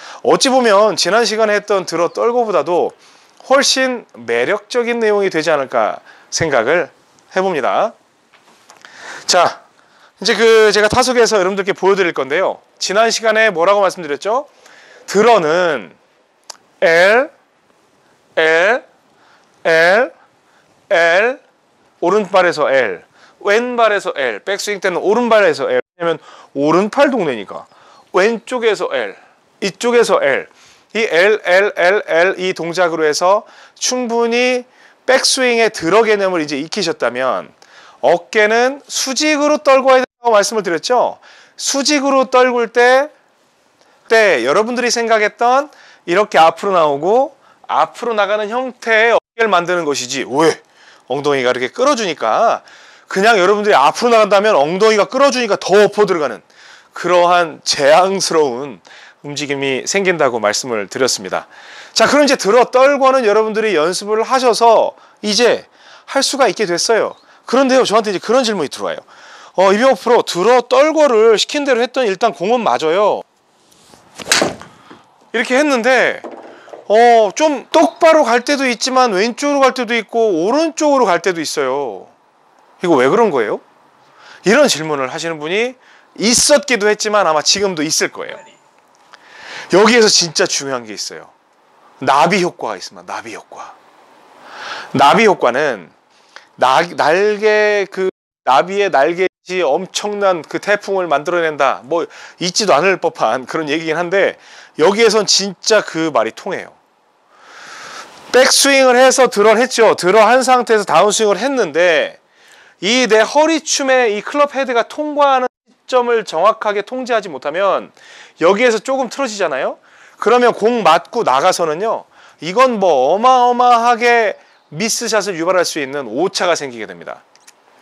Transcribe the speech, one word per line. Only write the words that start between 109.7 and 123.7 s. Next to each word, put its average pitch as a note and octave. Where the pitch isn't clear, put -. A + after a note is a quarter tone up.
드러 G3+
한 A#3+
상태에서 A#3
다운스윙을 G3
했는데, E3+
이 A#3+
내 G#3+
허리춤에 C4
이 D#4
클럽 C#4+
헤드가 B3
통과하는 C#4+
시점을 A#3+
정확하게 G3+
통제하지 A#3
못하면 D3+
여기에서 G#3+
조금 C4+
틀어지잖아요. G3+
그러면 A#3+
공 A3+
맞고 F3
나가서는요, D#3
이건 A3
뭐 D#3
어마어마하게 A#3+